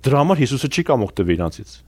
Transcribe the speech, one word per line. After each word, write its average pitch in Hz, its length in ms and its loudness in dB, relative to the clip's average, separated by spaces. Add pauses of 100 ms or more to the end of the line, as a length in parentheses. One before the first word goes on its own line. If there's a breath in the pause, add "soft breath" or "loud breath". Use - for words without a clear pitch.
Դրա 135 160 2
համար 170 180 2
Հիսուսը 139 300 0
չի 170 200 -4
կամոք 117 280 0
տվի 87 180 2
իրանցից։ 85 360 -6 (160)